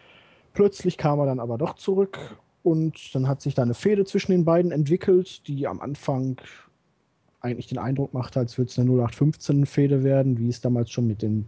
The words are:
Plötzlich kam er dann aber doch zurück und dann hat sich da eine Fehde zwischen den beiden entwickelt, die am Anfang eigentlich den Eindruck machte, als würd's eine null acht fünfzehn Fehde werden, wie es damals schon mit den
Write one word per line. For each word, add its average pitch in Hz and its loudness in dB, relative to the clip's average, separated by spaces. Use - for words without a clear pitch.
Plötzlich 196 2
kam 147 0
er 143 2
dann 131 -2
aber 117 -6
doch 156 -4
zurück - -4
und 160 -2
dann 131 0
hat 139 -2
sich 139 -4
da - 0
eine 120 0
Fehde 202 2
zwischen - -2
den 180 4
beiden 165 4
entwickelt, 175 0
die 139 -4
am 92 -8
Anfang 131 -4
eigentlich 123 -6
den 127 -6
Eindruck 135 -4
machte, 127 -4
als 117 -4
würd's 127 -2
eine 123 4
null 127 4
acht 117 -2
fünfzehn 143 0
Fehde 139 2
werden, 135 2
wie 120 0
es 120 -6
damals 120 0
schon 123 -2
mit 107 -2
den 107 -2